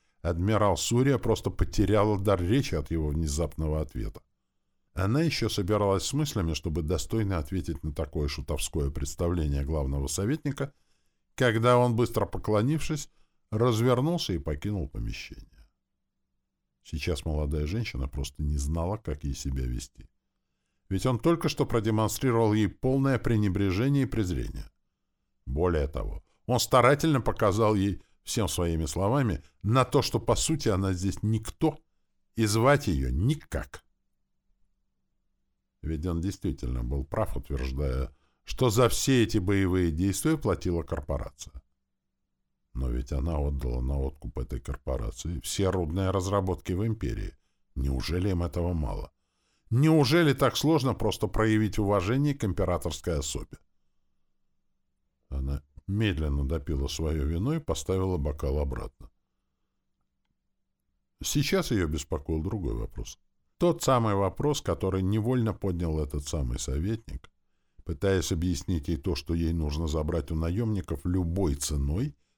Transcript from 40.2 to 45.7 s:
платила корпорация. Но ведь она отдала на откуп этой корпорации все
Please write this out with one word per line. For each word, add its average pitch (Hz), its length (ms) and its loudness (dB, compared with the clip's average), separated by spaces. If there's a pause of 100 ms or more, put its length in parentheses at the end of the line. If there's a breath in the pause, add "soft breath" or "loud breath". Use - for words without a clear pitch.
платила 87 440 -2
корпорация. - 720 -8 (1200)
Но 62 160 -2
ведь 62 220 -4
она 76 260 0
отдала 64 420 -2
на 67 180 -2
откуп 67 400 -6
этой 60 220 -6
корпорации 67 800 -6
все - 300 0